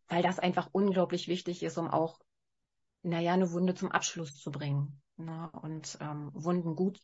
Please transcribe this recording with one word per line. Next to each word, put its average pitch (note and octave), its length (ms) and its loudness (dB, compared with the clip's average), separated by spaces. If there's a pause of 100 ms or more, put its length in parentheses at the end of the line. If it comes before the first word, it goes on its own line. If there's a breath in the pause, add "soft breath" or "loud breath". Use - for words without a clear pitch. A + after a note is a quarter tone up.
weil E3+ 140 4
das F3+ 160 2
einfach F3+ 340 2
unglaublich F3+ 560 2
wichtig F3 340 -2
ist, D#3+ 140 -4
um E3 120 -2
auch, D#3+ 300 0 (840)
naja, E3+ 320 2
eine F#3 200 4
Wunde F3+ 200 2
zum - 180 -4
Abschluss - 460 -2
zu - 140 -8
bringen, C#3+ 500 -2 (140)
ne, E3 340 -8 (120)
und, D#3 400 -8
ähm, D3 320 -6
Wunden E3+ 420 0
gut F#3+ 280 0